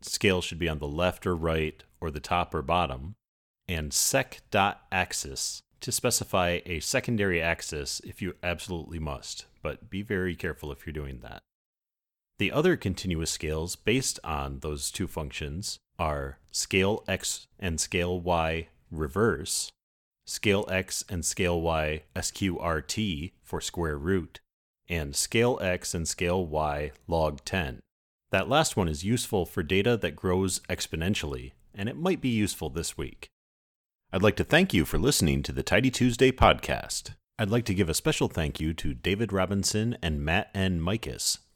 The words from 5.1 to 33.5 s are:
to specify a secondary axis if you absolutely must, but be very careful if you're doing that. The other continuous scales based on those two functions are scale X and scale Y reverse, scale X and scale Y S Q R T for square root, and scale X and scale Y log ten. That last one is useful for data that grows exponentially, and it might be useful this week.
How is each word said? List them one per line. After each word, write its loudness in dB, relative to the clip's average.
to -6
specify 2
a -4
secondary 2
axis -2
if -14
you -4
absolutely -4
must, -8
but -8
be -6
very -2
careful -6
if -14
you're -8
doing -8
that. -14
The 2
other 4
continuous -2
scales -4
based 0
on -4
those -4
two -4
functions -6
are -2
scale 2
X -4
and -2
scale 0
Y 0
reverse, 0
scale 2
X -2
and -4
scale 0
Y 0
S -4
Q -2
R 0
T -4
for -8
square -2
root, -2
and -2
scale 2
X -2
and -2
scale 0
Y -2
log 0
ten. -2
That 2
last 2
one 4
is -2
useful 0
for -2
data 4
that -2
grows 2
exponentially, -4
and -6
it -8
might 0
be 0
useful 0
this -6
week. -8